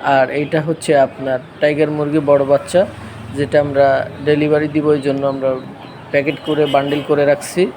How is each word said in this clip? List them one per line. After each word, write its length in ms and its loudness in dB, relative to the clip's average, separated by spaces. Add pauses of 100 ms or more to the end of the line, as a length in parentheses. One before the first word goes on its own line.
আর 260 2
এইটা 320 -2
হচ্ছে 360 0
আপনার 420 0 (200)
টাইগার 320 2
মুরগি 280 0
বড় 260 4
বাচ্চা, 400 2 (500)
যেটা 240 0
আমরা 480 2 (180)
ডেলিভারি 420 2
দিব, 240 0
এই 100 2
জন্য 260 -2
আমরা 280 -2 (560)
প্যাকেট 240 0 (100)
করে 200 2
বান্ডিল 420 0
করে 180 2
রাখছি। 520 0